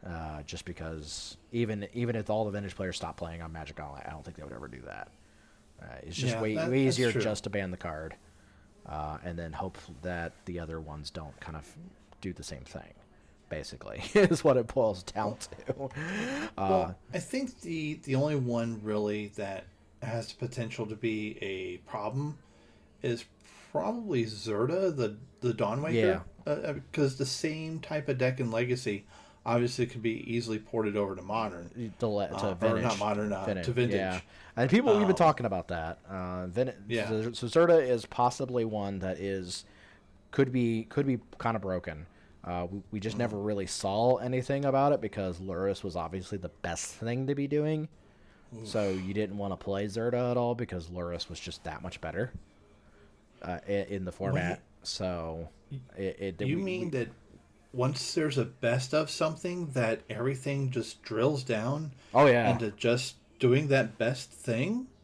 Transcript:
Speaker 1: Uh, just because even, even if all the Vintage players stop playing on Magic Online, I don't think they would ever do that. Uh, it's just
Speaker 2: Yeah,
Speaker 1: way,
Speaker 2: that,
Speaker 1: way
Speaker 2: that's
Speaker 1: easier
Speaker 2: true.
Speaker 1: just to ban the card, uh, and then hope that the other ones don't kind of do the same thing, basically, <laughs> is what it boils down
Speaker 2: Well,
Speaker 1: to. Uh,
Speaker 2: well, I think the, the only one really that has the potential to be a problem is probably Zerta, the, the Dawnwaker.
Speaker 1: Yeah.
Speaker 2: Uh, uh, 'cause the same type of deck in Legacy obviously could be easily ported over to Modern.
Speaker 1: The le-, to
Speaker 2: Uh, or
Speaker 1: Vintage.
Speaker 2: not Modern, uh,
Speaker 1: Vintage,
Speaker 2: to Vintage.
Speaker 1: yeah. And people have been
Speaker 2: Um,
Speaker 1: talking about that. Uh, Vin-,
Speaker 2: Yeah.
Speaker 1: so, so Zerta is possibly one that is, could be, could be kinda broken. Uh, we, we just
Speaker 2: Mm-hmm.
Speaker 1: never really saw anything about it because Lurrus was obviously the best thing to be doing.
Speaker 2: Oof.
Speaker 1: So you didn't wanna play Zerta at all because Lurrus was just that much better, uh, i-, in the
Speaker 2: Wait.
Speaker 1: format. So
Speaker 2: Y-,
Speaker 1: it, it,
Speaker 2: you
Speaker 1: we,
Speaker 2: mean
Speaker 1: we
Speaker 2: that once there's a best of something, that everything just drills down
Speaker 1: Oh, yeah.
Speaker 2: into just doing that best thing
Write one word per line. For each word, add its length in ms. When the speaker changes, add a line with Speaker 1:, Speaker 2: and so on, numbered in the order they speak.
Speaker 1:
Uh, 380
just 220
because 720
even, 400
even 240
if 120
all 140
the 80
Vintage 240
players 220
stop 180
playing 260
on 120
Magic 260
Online, 260
I 40
don't 140
think 120
they 80
would 80
ever 160
do 180
that. 220
Uh, 40
it's 140
just 180
Speaker 2:
Yeah, 60
Speaker 1:
way, 140
Speaker 2:
that, 140
Speaker 1:
way 140
Speaker 2:
that's 140
Speaker 1:
easier 160
Speaker 2:
true. 80
Speaker 1:
just 240
to 40
ban 220
the 60
card, 380
uh, 380
and 160
then 140
hope 240
that 320
the 160
other 220
ones 280
don't 300
kind 160
of 100
do 140
the 100
same 220
thing, 280
basically, 600
<laughs> 60
is 300
what 140
it 100
boils 360
down 340
Speaker 2:
Well, 120
Speaker 1:
to. 120
Uh, 120
Speaker 2:
well, 260
I 60
think 420
the, 320
the 120
only 200
one 480
really 440
that 260
has 320
the 20
potential 500
to 100
be 460
a 360
problem 480
is 220
probably 540
Zerta, 680
the, 220
the 140
Dawnwaker. 400
Speaker 1:
Yeah. 260
Speaker 2:
Uh, 40
uh, 240
'cause 260
the 80
same 540
type 300
of 80
deck 240
in 100
Legacy 540
obviously 400
could 160
be 300
easily 280
ported 360
over 220
to 40
Modern. 800
Speaker 1:
The 80
le-, 220
to 60
Speaker 2:
Uh, 160
or 40
Speaker 1:
Vintage. 280
Speaker 2:
not 160
Modern, 340
uh, 120
Speaker 1:
Vintage, 200
Speaker 2:
to 80
Vintage. 240
Speaker 1:
yeah. 220
And 140
people 240
have 80
been 80
Speaker 2:
Um, 60
Speaker 1:
talking 300
about 240
that. 300
Uh, 380
Vin-, 260
Speaker 2:
Yeah. 220
Speaker 1:
so, 240
so 140
Zerta 380
is 200
possibly 580
one 360
that 200
is, 460
could 220
be, 320
could 220
be 120
kinda 180
broken. 460
Uh, 260
we, 100
we 100
just 140
Speaker 2:
Mm-hmm. 60
Speaker 1:
never 160
really 300
saw 500
anything 460
about 300
it 80
because 380
Lurrus 440
was 140
obviously 400
the 120
best 320
thing 340
to 80
be 120
doing. 420
Speaker 2:
Oof. 120
Speaker 1:
So 240
you 220
didn't 240
wanna 200
play 300
Zerta 440
at 60
all 180
because 320
Lurrus 400
was 120
just 260
that 160
much 180
better, 320
uh, 260
i-, 40
in 340
the 60
Speaker 2:
Wait. 40
Speaker 1:
format. 460
So 640
Speaker 2:
Y-, 100
Speaker 1:
it, 420
it, 80
Speaker 2:
you 100
Speaker 1:
we, 60
Speaker 2:
mean 280
Speaker 1:
we 80
Speaker 2:
that 80
once 420
there's 240
a 80
best 480
of 160
something, 600
that 360
everything 640
just 320
drills 420
down 480
Speaker 1:
Oh, 140
yeah. 240
Speaker 2:
into 180
just 460
doing 300
that 280
best 340
thing 540